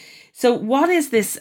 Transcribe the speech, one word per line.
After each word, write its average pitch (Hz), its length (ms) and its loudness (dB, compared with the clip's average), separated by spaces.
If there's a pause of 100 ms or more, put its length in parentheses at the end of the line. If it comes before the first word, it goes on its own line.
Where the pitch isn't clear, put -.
(340)
So 247 200 2
what 269 360 0
is 320 200 0
this, 214 320 -2